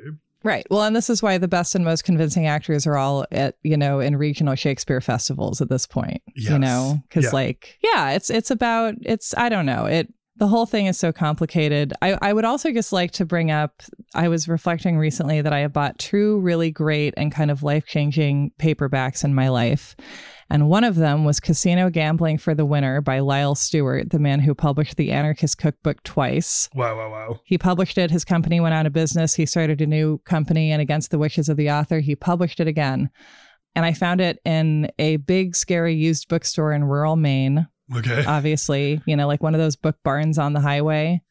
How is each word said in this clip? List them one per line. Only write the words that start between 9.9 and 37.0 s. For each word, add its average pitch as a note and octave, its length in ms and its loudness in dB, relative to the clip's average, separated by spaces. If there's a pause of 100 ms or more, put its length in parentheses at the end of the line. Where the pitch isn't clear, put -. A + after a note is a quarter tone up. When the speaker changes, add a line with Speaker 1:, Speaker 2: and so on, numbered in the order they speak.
Speaker 1:
the G#3 120 2
whole A3+ 180 4
thing G3+ 200 0
is F#3 120 0
so E3 140 0
complicated. D3+ 800 0 (100)
I, F#3 200 2
I G3+ 100 2
would A3 120 2
also C4+ 280 0
just A3+ 200 -2
like F3+ 200 0
to - 120 -2
bring E3 280 0
up, D3+ 300 -2 (320)
I E3+ 140 2
was E3 200 0
reflecting E3+ 500 0
recently D#3 440 0
that D3+ 100 0
I C#3+ 80 0
have C#3+ 120 -2
bought C#3+ 260 -2
two G#3 420 0
really E3 320 0
great D3+ 440 0
and D3+ 140 -2
kind D3+ 200 0
of C#3 120 -2
life-changing D3 960 0
paperbacks C3+ 680 -2
in C#3 100 2
my C3 140 2
life. A#2+ 460 0 (560)
And D3 180 4
one G#3 160 4
of G#3 120 2
them D3+ 280 2
was D3 160 2
Casino F3+ 480 2
Gambling D#3+ 500 0
for D#3+ 160 -2
the D3+ 120 0
Winner C#3 340 0
by C3+ 200 0
Lyle C#3 340 0
Stewart, C3+ 560 -2
the D#3+ 80 0
man C#3+ 220 2
who C#3 140 2
published C#3+ 420 -2
The D3 160 0
Anarchist D3 460 0
Cookbook - 440 -2
twice. - 720 -2
Speaker 2:
Wow, A#2+ 240 -2
wow, A2 120 -8
wow. A2 340 -10
Speaker 1:
He F3+ 120 0
published F3+ 400 0
it. F3 140 2
His E3 140 0
company E3+ 360 0
went D#3+ 140 2
out D#3+ 100 0
of D3 80 -2
business. D#3+ 420 0
He D#3 120 0
started D#3 340 0
a D#3 60 0
new D#3 380 2
company, D#3+ 480 0
and D3+ 100 0
against D3+ 280 -2
the D#3+ 80 0
wishes D3+ 300 0
of D3+ 80 0
the D3 140 0
author, D3 300 0
he C#3+ 160 0
published F3 440 -2
it D#3+ 80 0
again. C#3 400 0 (680)
And E3 120 2
I E3+ 80 2
found F3+ 260 0
it F3 240 0
in D#3+ 540 0
a D#3 200 2
big, F3+ 380 0
scary E3+ 380 0
used D#3 340 0
bookstore D#3 440 -2
in D3 120 0
rural D3 320 0